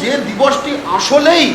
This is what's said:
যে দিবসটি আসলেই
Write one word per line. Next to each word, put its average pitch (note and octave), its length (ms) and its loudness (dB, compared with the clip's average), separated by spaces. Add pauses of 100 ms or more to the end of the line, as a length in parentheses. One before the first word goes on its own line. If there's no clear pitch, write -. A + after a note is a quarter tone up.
যে A3+ 100 -2
দিবসটি C#4 640 -2 (100)
আসলেই C#4+ 680 2